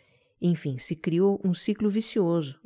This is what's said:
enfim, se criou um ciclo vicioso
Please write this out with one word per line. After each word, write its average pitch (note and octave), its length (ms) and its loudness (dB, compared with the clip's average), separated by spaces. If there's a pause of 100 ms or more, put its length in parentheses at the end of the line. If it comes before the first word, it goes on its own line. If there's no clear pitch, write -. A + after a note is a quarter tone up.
(420)
enfim, D#3 360 0
se - 180 -8
criou F#3 480 2
um F#3 100 2
ciclo G#3 360 -2
vicioso E3+ 760 0